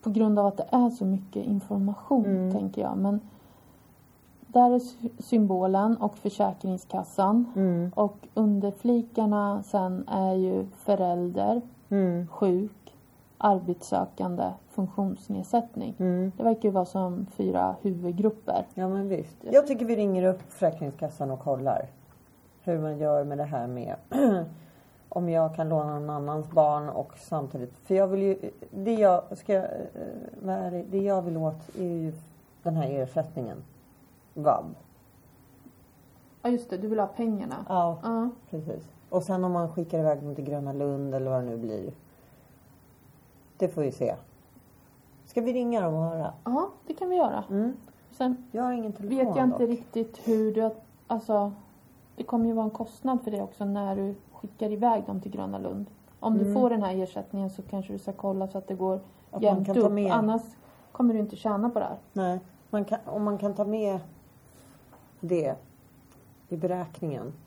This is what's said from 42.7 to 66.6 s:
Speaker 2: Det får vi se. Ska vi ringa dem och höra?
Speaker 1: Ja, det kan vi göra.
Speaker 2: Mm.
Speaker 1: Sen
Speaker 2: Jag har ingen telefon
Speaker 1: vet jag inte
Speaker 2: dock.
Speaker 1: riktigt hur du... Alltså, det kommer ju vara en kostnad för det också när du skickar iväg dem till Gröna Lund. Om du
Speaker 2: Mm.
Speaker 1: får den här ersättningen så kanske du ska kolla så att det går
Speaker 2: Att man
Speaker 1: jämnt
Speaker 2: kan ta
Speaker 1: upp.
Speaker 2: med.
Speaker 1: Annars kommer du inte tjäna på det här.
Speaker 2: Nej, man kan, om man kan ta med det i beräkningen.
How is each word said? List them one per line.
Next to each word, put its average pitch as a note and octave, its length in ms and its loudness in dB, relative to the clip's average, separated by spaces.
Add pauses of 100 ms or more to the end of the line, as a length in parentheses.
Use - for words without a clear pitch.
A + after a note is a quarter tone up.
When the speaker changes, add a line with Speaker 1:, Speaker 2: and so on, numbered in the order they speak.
Speaker 2:
Det F#3 120 0
får D#3+ 140 -4
vi C3 100 -2
se. A#2+ 220 -2 (1120)
Ska - 160 -4
vi A#3 120 -2
ringa A#3+ 280 0
dem E3 140 0
och D#3+ 80 0
höra? E3 300 -4 (120)
Speaker 1:
Ja, C#4+ 240 -2 (180)
det D#4 80 -8
kan F#4 140 -6
vi F4+ 80 2
göra. D4+ 340 2
Speaker 2:
Mm. G#3+ 260 -2 (340)
Speaker 1:
Sen B3+ 420 -2
Speaker 2:
Jag A3+ 100 -4
har B3 100 -2
ingen A3+ 200 -4
telefon G#3 260 -4
Speaker 1:
vet A#3 180 2
jag C4 100 4
inte B3 200 2
Speaker 2:
dock. A#3 40 2
Speaker 1:
riktigt A3+ 580 -4
hur A3 260 2
du... A3 160 2 (360)
Alltså, G#3 460 0 (640)
det A#3+ 80 -6
kommer A#3 220 2
ju A#3 60 2
vara A3+ 120 0
en G#3+ 60 -2
kostnad A#3+ 520 -4
för A3 80 -6
det G3+ 120 -4
också G3 220 -8
när G3+ 320 -2
du G3 180 -2 (180)
skickar - 400 -6
iväg G#3+ 340 2
dem G3 140 -6
till G3 120 -10
Gröna G3 260 -6
Lund. F#3+ 280 -6 (340)
Om A3 180 2
du G3 60 4
Speaker 2:
Mm. G3+ 100 0
Speaker 1:
får B3 160 4
den A3 120 0
här F#3 140 -2
ersättningen F#3+ 540 -4
så F#3+ 120 -14
kanske G3 300 -8
du G3 60 -8
ska G3 140 -8
kolla F#3+ 360 -4
så G3 100 -8
att F#3+ 100 -12
det G3 60 -4
går F#3 200 0
Speaker 2:
Att F#3+ 80 -6 (300)
man - 100 -4
Speaker 1:
jämnt G3 240 4
Speaker 2:
kan G3 80 0
ta A#3+ 60 6
Speaker 1:
upp. G#3 120 6
Speaker 2:
med. G3+ 200 2
Speaker 1:
Annars A3 300 2 (500)
kommer A#3+ 220 4
du G#3+ 60 2
inte G#3+ 160 -4
tjäna G#3+ 340 0
på A#3 80 0
det G3 60 0
här. - 140 -6 (140)
Speaker 2:
Nej, F3+ 280 0 (300)
man G#3 140 0
kan, A3 220 -4
om G#3 180 -4
man G3+ 140 0
kan G3+ 160 -2
ta G#3 100 0
med G3+ 340 -2 (1200)
det E3 320 0 (920)
i F3 80 -6
beräkningen. D#3+ 760 -4 (140)